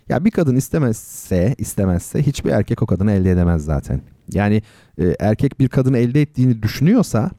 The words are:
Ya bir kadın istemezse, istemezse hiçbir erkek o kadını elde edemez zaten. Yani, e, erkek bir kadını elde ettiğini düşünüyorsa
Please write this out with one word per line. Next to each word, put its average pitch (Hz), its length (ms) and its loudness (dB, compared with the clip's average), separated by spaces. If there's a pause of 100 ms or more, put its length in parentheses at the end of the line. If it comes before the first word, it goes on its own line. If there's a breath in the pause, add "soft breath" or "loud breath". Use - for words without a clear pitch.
Ya - 160 -2
bir 220 60 4
kadın 139 260 0
istemezse, 117 1040 -2
istemezse 95 640 -2
hiçbir - 280 -2
erkek 117 320 0
o 113 40 0
kadını 101 260 0
elde 95 180 2
edemez 87 340 2
zaten. 71 360 -4 (320)
Yani, 104 300 0 (360 soft breath)
e, 85 220 2
erkek 120 400 0
bir 131 80 2
kadını 131 300 2
elde 123 240 2
ettiğini 127 400 0
düşünüyorsa 160 760 0